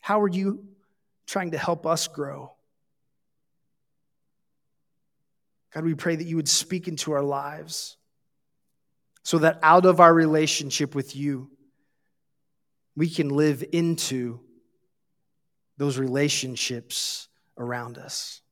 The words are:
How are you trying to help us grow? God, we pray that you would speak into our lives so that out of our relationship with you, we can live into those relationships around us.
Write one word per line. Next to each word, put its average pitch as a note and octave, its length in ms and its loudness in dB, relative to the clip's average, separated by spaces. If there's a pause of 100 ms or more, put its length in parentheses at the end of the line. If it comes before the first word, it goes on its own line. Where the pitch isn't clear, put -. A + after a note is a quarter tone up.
How G#3 200 0
are G3+ 60 2
you G3 380 -2 (600)
trying F3+ 240 -6
to D#3 60 -6
help E3 280 -4
us D#3+ 220 -2
grow? C#3 460 -12 (3250)
God, D#3+ 120 -6
we D#3+ 100 0
pray E3 200 -2
that D#3+ 100 -8
you E3 100 -6
would D#3 140 -2
speak - 380 -2
into D#3 260 -6
our C#3+ 100 0
lives C#3+ 760 -8 (1300)
so E3 160 0
that D#3+ 240 2
out F3 220 8
of F3 140 6
our E3+ 140 12
relationship D3+ 800 2
with C3+ 220 -6
you, C#3 340 -6 (1500)
we D#3 140 0
can D3+ 200 -2
live D3 420 2
into C3+ 680 -2 (1400)
those C#3 200 -2
relationships C3 1300 -4 (300)
around A#2+ 400 -8
us. - 440 -12 (100)